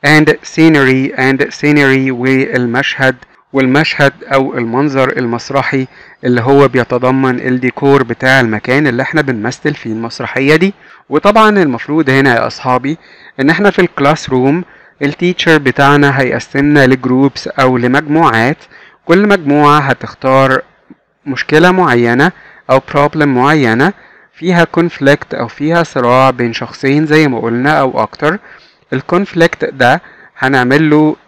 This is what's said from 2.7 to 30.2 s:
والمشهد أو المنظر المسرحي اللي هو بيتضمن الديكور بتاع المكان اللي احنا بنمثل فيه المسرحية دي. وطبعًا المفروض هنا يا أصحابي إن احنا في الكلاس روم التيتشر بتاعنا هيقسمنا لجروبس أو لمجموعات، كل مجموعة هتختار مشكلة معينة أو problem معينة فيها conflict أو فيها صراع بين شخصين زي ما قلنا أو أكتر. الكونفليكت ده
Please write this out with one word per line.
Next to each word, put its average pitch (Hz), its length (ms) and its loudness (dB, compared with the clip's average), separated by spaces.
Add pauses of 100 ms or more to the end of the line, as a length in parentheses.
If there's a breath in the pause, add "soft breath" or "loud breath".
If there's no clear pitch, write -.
والمشهد 135 600 0 (120)
أو 135 340 -2
المنظر 131 580 -2
المسرحي 131 720 -4 (380 loud breath)
اللي 123 160 0
هو 139 280 4
بيتضمن 127 720 0
الديكور 131 640 0
بتاع 131 380 0
المكان 123 460 -2
اللي 127 160 -2
احنا 156 200 -2
بنمثل 127 520 -4
فيه 117 180 -10
المسرحية 120 640 -2
دي. 190 180 0 (340 loud breath)
وطبعًا 208 400 2
المفروض 151 640 0
هنا 135 240 2
يا 113 120 0
أصحابي 123 520 -4 (420 loud breath)
إن 139 100 2
احنا 196 200 2
في - 80 -4
الكلاس 156 520 0
روم 139 340 0 (380 soft breath)
التيتشر 160 560 0
بتاعنا 139 600 2
هيقسمنا 139 680 0
لجروبس 131 640 0
أو 131 300 0
لمجموعات، 139 800 0 (480 loud breath)
كل 196 240 2
مجموعة 147 500 2
هتختار 135 840 0 (640)
مشكلة 151 440 0
معينة 135 640 0 (380 loud breath)
أو 131 100 4
problem 147 360 -2
معينة 139 760 0 (420 soft breath)
فيها 170 320 0 (120)
conflict 147 560 0
أو 117 140 -8
فيها 165 340 -2
صراع 131 480 0
بين 123 220 -4
شخصين 139 540 -2
زي 151 220 2
ما 120 120 -4
قلنا 123 400 -2
أو 127 220 -2
أكتر. 151 360 -4 (540 loud breath)
الكونفليكت 170 720 -2
ده 131 380 0 (360 loud breath)